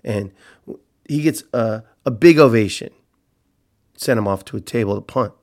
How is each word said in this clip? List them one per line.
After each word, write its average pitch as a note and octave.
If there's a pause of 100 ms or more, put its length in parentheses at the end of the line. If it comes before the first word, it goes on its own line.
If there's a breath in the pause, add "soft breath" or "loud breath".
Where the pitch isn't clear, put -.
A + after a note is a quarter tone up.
And G2+ (720 soft breath)
he D3
gets D#3 (100)
a, A2+ (200)
a C#3
big D3+
ovation. A#2 (1040)
Sent B2+
him G#2
off G2
to -
a G#2+
table G#2
to G#2
punt. A#2+ (100)